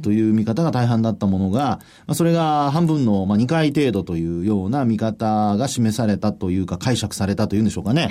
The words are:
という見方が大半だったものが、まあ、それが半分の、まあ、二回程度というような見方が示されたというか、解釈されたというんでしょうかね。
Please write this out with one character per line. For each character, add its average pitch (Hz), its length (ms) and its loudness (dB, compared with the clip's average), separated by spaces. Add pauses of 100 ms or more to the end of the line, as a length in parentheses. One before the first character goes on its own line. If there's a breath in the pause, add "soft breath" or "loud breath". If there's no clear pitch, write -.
と 104 100 0
い 110 180 2
う - 20 2
見 110 120 2
方 113 180 -2
が 160 80 0
大 123 160 0
半 117 160 2
だ 113 80 0
っ 101 80 -4
た 104 80 -2
も 95 120 2
の 95 120 0
が、 123 300 -2 (260 loud breath)
ま - 60 -6
あ、 - 20 -2
そ - 80 -2
れ 170 100 2
が 151 380 2
半 165 160 2
分 151 180 2
の、 98 220 2
ま 104 80 2
あ、 - 20 2
二 120 120 2
回 156 260 2
程 143 160 2
度 98 140 0
と 87 120 -4
い 85 240 -2
う 92 60 -4
よ 101 200 0
う 101 40 -2
な 139 140 0
見 113 140 2
方 107 580 0
が 123 100 0
示 113 280 -2
さ 117 120 -2
れ 101 100 2
た 101 160 -2
と 90 200 -4
い 95 80 0
う 92 60 -2
か、 87 120 -6
解 123 180 0
釈 107 180 -6
さ 101 120 -2
れ 98 80 -2
た 107 140 -2
と 98 80 -2
い - 20 2
う 110 40 2
ん - 20 2
で 101 80 0
し - 40 -14
ょ 92 40 -6
う - 40 -8
か 104 80 -2
ね。 147 180 0